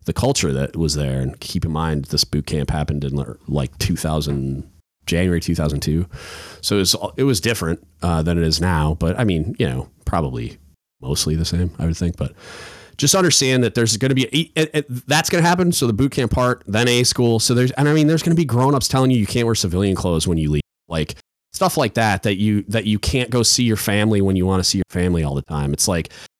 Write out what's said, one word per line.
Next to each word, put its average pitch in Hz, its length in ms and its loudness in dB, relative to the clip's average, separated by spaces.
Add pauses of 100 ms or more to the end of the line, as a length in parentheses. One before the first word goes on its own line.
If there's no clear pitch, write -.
the - 80 -2
culture 120 380 0
that 67 240 -2
was 78 200 0
there. 67 260 -2
And 65 200 -6
keep - 220 -4
in 82 80 -2
mind, 78 340 -2
this - 180 -2
boot - 240 -4
camp 73 240 -2
happened 73 320 -2
in, 69 200 -2 (240)
like, 71 300 -2
two - 180 -2
thousand, 71 720 -2 (380)
January 87 360 2
two 85 140 -2
thousand 76 260 -2
two. 82 260 0 (540)
So - 140 -2
it 101 40 2
was, 95 160 2 (220)
it 131 60 0
was 135 160 2
different, 90 460 -2 (160)
uh, 85 220 2
than 85 140 2
it 85 60 2
is 80 180 0
now. 78 340 2
But 85 240 -2
I 127 40 0
mean, 87 340 0
you 110 100 0
know, 64 220 -4 (160)
probably 64 520 -4 (440)
mostly 78 340 -2
the 82 100 0
same, 87 340 -2
I 80 60 -2
would 82 120 -2
think. 87 200 -2
But 69 160 -6 (640)
just 147 180 2
understand 135 480 2
that 110 100 0
there's 110 240 2
gonna 131 160 0
be 127 120 2
a, 156 360 -2
it, 151 120 0
it, 123 340 -6
that's 151 220 2
gonna 175 120 2
happen. 175 300 4
So 139 160 0
the 117 60 2
boot 131 180 2
camp 123 200 0
part, 123 360 0
then 113 200 2
A 123 160 4
school. 117 360 2
So 120 160 2
there's, 127 160 2
and 143 180 0
I 147 40 4
mean, 156 140 4
there's 160 140 2
gonna 170 140 2
be 165 100 2
grown-ups 127 420 2
telling 131 220 2
you 127 80 4
you 104 80 2
can't 117 220 0
wear 113 80 2
civilian 95 400 0
clothes 85 320 0
when 87 100 0
you 76 140 0
leave, 73 100 0 (260)
like, 80 280 -4 (360)
stuff - 260 -2
like 123 180 0
that, 107 280 2
that 104 120 0
you, 104 320 0
that 104 180 -2
you 107 140 0
can't 123 320 -2
go 120 100 2
see 123 220 2
your 110 140 2
family 104 440 2
when 95 140 2
you 92 100 2
wanna 95 180 2
see - 140 -2
your 90 120 -2
family 90 340 0
all 69 100 -2
the 69 80 -2
time. 71 320 -4
It's - 140 -2
like, 85 220 -2 (300)